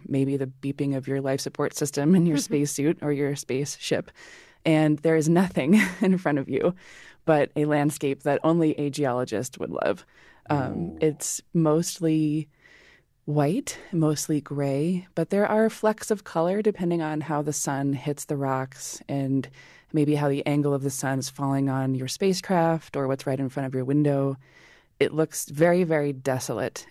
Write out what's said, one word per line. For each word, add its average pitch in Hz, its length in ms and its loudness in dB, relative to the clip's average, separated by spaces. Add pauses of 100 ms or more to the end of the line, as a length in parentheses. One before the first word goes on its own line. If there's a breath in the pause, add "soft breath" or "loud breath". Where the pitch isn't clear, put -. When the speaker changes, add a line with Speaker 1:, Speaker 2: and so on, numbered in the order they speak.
Speaker 1:
maybe 139 300 0
the 131 100 -4
beeping 139 500 -4
of 131 100 -6
your 135 140 -2
life 135 180 -2
support - 360 -4
system 147 400 2
in 175 100 6
your 156 120 2
Speaker 2:
<laughs> - 120 -2
Speaker 1:
spacesuit 147 520 0
or 147 100 -2
your 143 240 -2
spaceship. - 760 -4 (540 loud breath)
And 156 340 4
there 160 160 2
is 156 140 2
nothing 180 500 4 (120)
<laughs> - 100 -14
in 190 160 4
front 151 220 0
of 135 100 -6
you 175 240 0 (520 loud breath)
but 151 300 4
a 151 100 0
landscape 147 580 0
that 143 200 2
only 160 340 4
a 147 120 -2
geologist 127 680 -2
would - 100 -6
love. - 360 -2 (440 soft breath)
Um, 139 280 -2
Speaker 3:
Ooh. 170 220 -8
Speaker 1:
it's - 420 -2 (120)
mostly 156 960 0 (760 soft breath)
white, 151 520 0 (140)
mostly 151 500 0
gray, 147 720 -2
but 165 140 -2
there 202 180 2
are 220 220 4
flecks 214 420 -2
of 202 140 -2
color 180 360 0
depending 180 400 0
on 156 200 -4
how 151 200 -2
the 147 120 -4
sun 139 400 -2
hits 143 320 -4
the 151 100 -4
rocks 135 720 -4
and 135 400 -2 (460 loud breath)
maybe 147 220 2
how 147 120 0
the 139 180 0
angle 143 280 2
of 135 100 -2
the 139 60 -2
sun 135 300 -4
is 131 100 -6
falling 139 400 0
on 131 260 0
your 131 140 -4
spacecraft 170 880 0
or 139 100 0
what's 135 180 -4
right 135 140 0
in 135 100 -2
front 135 180 -6
of 131 60 -6
your 131 120 -4
window. 139 500 2 (640 soft breath)
It 139 140 2
looks 156 360 -2
very, 175 340 4
very 151 280 2
desolate 131 800 -4